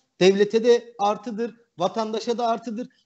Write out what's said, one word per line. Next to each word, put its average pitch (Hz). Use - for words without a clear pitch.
devlete 202
de 240
artıdır, 214
vatandaşa 220
da 240
artıdır. 233